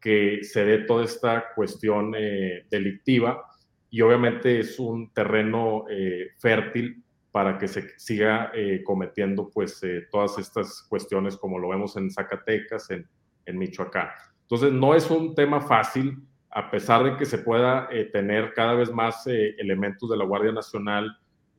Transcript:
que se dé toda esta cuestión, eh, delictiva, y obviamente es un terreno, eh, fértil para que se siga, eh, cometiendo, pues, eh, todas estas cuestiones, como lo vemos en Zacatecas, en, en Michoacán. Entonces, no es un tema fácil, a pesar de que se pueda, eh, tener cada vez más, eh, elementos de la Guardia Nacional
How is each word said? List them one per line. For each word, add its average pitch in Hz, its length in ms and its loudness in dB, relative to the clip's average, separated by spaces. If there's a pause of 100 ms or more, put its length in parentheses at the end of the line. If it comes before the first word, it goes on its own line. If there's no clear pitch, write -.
que 104 420 2
se 104 200 0
dé 104 160 4
toda 117 240 2
esta 117 520 -2
cuestión, 107 640 -2
eh, 98 520 -4
delictiva, 113 760 0 (460)
y 113 120 0
obviamente 120 580 4
es 110 200 -6
un 117 340 -6
terreno, 107 760 0
eh, 92 480 -4
fértil 117 640 0 (280)
para 98 260 2
que 101 100 -4
se - 320 -8
siga, 110 560 0
eh, 98 280 -2
cometiendo, 98 640 -2
pues, - 340 -6
eh, 90 280 -6
todas 101 260 -2
estas - 520 -8
cuestiones, 98 480 -4
como 92 220 -6
lo 90 100 -6
vemos 98 280 -4
en 95 120 -4
Zacatecas, 104 800 -6
en, 87 160 -10 (380)
en 90 120 -8
Michoacán. 92 520 -6 (340)
Entonces, 123 280 2
no 135 240 6
es 165 160 4
un 160 240 0
tema 143 260 2
fácil, 131 560 2 (340)
a - 200 -6
pesar 117 320 4
de 135 140 2
que 143 80 -2
se 127 140 -4
pueda, 123 520 2
eh, 113 140 -2
tener 104 480 0
cada 117 200 2
vez 120 180 2
más, 113 360 -2
eh, 107 320 0
elementos 101 500 -4
de 113 80 0
la 101 80 0
Guardia 101 260 0
Nacional 104 680 -4 (400)